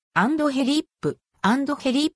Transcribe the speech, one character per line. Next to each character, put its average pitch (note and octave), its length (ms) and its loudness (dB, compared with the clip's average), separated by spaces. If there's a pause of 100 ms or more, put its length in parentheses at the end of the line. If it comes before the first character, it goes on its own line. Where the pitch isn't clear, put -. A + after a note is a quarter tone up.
(160)
ア F#3 120 2
ン D#4 100 0
ド D4+ 120 0
ヘ C4 160 0
リ D4 160 0
ッ - 40 -20 (160)
プ、 - 180 -4 (240)
ア G#3+ 120 2
ン C#4 100 -2
ド C#4+ 100 -2
ヘ C4+ 160 -2
リ D4 180 0
ッ - 60 -4